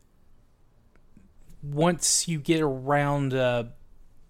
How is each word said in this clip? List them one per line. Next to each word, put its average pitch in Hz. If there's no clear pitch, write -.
once 151
you 160
get 160
around, 143
uh, 123